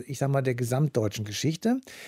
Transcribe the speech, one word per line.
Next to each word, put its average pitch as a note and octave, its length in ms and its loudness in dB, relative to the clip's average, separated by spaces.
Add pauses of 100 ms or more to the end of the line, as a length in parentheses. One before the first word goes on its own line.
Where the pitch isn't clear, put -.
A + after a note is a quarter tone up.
ich C3+ 100 -6
sag C#3 120 2
mal, C#3 120 4
der B2+ 140 2
gesamtdeutschen B2 680 0
Geschichte. D#3 560 0 (280)